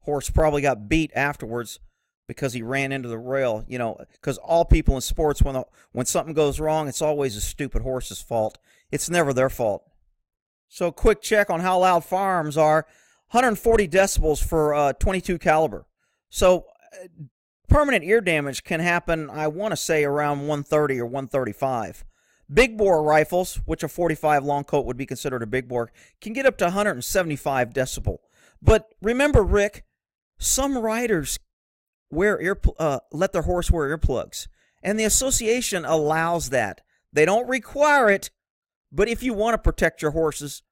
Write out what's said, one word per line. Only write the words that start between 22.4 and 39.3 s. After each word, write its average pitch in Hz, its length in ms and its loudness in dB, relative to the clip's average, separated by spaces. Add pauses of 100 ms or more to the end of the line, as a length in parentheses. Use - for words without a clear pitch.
Big 220 240 4
bore 190 260 4
rifles, 156 600 2
which - 200 -6
a 160 40 -6
forty-five 151 560 0
long 143 220 -2
Colt 143 200 0
would 123 120 -8
be 135 80 -6
considered 127 380 -6
a 113 40 -8
big 123 220 -4
bore, 120 240 -4 (260)
can 214 140 -12
get 269 120 -6
up 262 120 2
to 175 100 0
a 175 40 0
hundred 202 200 0
and 123 140 -8
seventy-five 143 640 -2
decibel. 120 480 -4 (440)
But 220 400 4
remember, 247 420 2
Rick, 202 420 0 (520)
some 277 400 -2
riders 220 640 -2 (720)
wear 185 300 0
ear, 185 180 -2 (220)
uh, 143 220 0 (100)
let 180 220 -2
their 170 80 0
horse 175 280 -2
wear 160 280 0
earplugs. - 500 -4 (340)
And 208 160 -2
the 220 60 0
association 226 800 0
allows 156 680 0
that. 113 280 -2 (320)
They 151 140 6
don't 226 240 0
require 269 600 2
it, 196 220 0 (600)
but 190 160 2
if 226 120 -2
you 247 120 -2